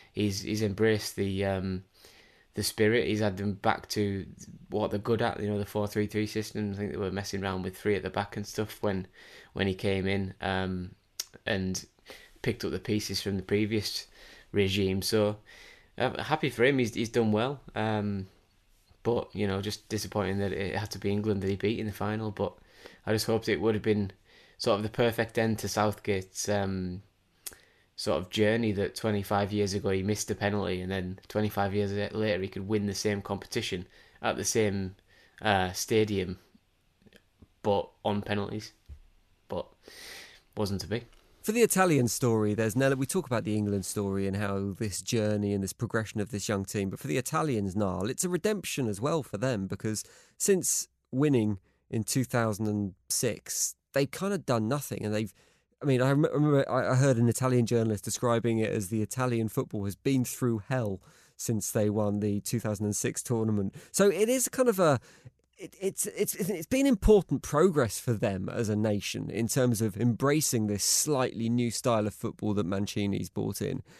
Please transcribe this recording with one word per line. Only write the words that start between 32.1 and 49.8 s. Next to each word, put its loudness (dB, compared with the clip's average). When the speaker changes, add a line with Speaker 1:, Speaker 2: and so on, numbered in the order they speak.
Speaker 1:
later -2
he -4
could -8
win 0
the -2
same -2
competition -6
at 0
the -4
same, 0
uh, 2
stadium, 0
but 2
on 0
penalties. -4
But -6
wasn't -2
to -10
be. -4
Speaker 2:
For -2
the 4
Italian 6
story, 2
there's 0
an 2
ele-, 4
we -2
talk -2
about -2
the 0
England 0
story -2
and 0
how -2
this -4
journey 0
and 0
this -4
progression -4
of -4
this -6
young 0
team, -2
but -8
for -12
the -2
Italians, 0
Niall, 0
it's -4
a -2
redemption -2
as -4
well 0
for -8
them, -2
because -4